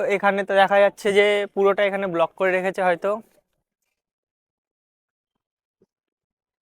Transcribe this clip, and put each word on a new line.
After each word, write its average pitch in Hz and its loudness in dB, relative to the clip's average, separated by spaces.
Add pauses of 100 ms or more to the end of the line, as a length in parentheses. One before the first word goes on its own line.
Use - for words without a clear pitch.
(160)
এখানে 196 -2
তো 202 -4
দেখা 196 2
যাচ্ছে 202 -2 (100)
যে 202 4 (300)
পুরোটা 196 2
এখানে 196 -6
ব্লক 165 0
করে 190 0
রেখেছে 185 -4
হয়তো, 180 -2 (3500)